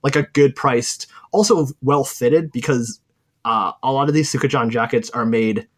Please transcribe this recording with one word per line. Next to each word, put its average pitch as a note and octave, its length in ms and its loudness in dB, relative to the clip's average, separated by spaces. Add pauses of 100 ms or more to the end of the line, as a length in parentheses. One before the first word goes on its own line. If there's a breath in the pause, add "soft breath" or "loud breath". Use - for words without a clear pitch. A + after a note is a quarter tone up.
like, C#3 140 0
a D3 80 2
good C#3+ 300 2
priced, - 520 -2 (260 loud breath)
also G3 340 2 (140)
well C#3 240 0
fitted, D#3 480 0
because, A#2+ 480 -4 (460)
uh, A2 260 0 (100)
a C3 80 0
lot C#3 180 0
of D3 60 0
these D3+ 160 0
Sukajan B2 380 0
jackets A2+ 420 -2
are A#2+ 140 -4
made A3+ 420 0 (120)